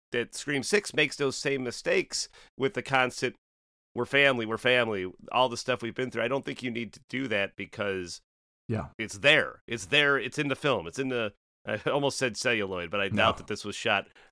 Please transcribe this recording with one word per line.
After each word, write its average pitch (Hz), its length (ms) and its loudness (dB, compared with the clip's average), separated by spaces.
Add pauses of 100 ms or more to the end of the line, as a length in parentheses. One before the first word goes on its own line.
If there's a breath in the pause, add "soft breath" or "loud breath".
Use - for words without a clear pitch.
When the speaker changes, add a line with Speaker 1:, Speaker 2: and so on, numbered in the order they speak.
(120)
Speaker 1:
that 120 240 -2
Scream 143 280 -4
Six - 300 0
makes 151 220 2
those 139 200 0
same 139 280 -2
mistakes - 680 -2 (280 soft breath)
with 127 180 0
the 127 80 -2
constant, 127 520 2 (600)
"We're 120 100 0
family, 139 400 4
we're 110 120 -2
family," 110 540 2 (200)
all 127 180 4
the 117 80 -6
stuff 123 240 -2
we've 113 140 -6
been 127 160 -4
through. 113 120 -2
I 117 40 0
don't 135 180 -2
think 139 160 -8
you 123 80 -4
need 117 240 -6
to - 60 -20 (100)
do 131 200 -4
that 98 260 0
because 95 680 -6 (460)
Speaker 2:
Yeah. 107 200 -4 (120)
Speaker 1:
it's 101 200 -8
there. 123 480 4
It's 117 180 -8
there. 143 320 4
It's 120 200 -4
in 147 120 0
the 131 60 0
film. 117 300 0
It's 85 140 -8
in 135 100 -2
the, 117 240 -2 (340)
I 107 100 -2
<laughs> 151 120 -4
almost 139 300 0
said 120 180 -2
celluloid, 95 540 0
but 101 80 -2
I 98 100 0
Speaker 2:
No. 107 60 -2
Speaker 1:
doubt 110 220 4
that - 100 -14
this 104 180 -6
was 101 100 -6
shot 101 320 0 (240 soft breath)